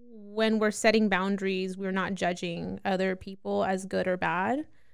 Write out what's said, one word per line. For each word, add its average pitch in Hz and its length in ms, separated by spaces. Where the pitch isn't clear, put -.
when 220 480
we're 214 120
setting 220 380
boundaries, 190 680
we're 190 140
not 190 220
judging 180 680
other 190 320
people 202 480
as 190 220
good 185 200
or 185 120
bad. 190 480